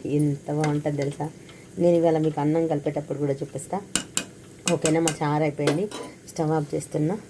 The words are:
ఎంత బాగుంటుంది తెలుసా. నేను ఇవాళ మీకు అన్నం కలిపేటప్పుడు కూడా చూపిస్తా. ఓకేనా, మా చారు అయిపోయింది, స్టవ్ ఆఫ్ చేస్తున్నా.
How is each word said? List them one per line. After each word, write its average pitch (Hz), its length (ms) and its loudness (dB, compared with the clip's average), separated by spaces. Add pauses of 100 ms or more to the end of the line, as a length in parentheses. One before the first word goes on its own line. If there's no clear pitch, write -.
ఎంత 147 460 0
బాగుంటుంది 147 460 0
తెలుసా. 143 320 -4 (480)
నేను 175 200 6
ఇవాళ 165 200 6
మీకు 156 240 2
అన్నం 160 260 4
కలిపేటప్పుడు 147 500 -2
కూడా 143 160 0
చూపిస్తా. 143 480 -6 (920)
ఓకేనా, 160 260 4
మా 165 140 2 (100)
చారు 151 200 2
అయిపోయింది, 147 460 0 (380)
స్టవ్ 156 240 -2
ఆఫ్ 156 240 0
చేస్తున్నా. 156 420 -2 (120)